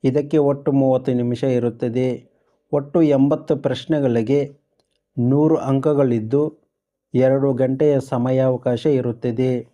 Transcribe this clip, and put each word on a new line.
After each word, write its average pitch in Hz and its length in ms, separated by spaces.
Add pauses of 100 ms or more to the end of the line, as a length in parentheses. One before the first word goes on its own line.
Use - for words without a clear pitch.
ಇದಕ್ಕೆ 143 340
ಒಟ್ಟು 143 340
ಮೂವತ್ತು 131 400
ನಿಮಿಷ 120 320
ಇರುತ್ತದೆ. 123 840 (420)
ಒಟ್ಟು 143 300
ಎಂಬತ್ತು 147 540
ಪ್ರಶ್ನೆಗಳಿಗೆ 135 920 (680)
ನೂರು 143 380
ಅಂಕಗಳಿದ್ದು 135 1120 (440)
ಎರಡು 135 380
ಗಂಟೆಯ 131 480
ಸಮಯಾವಕಾಶ 127 880
ಇರುತ್ತದೆ. 123 880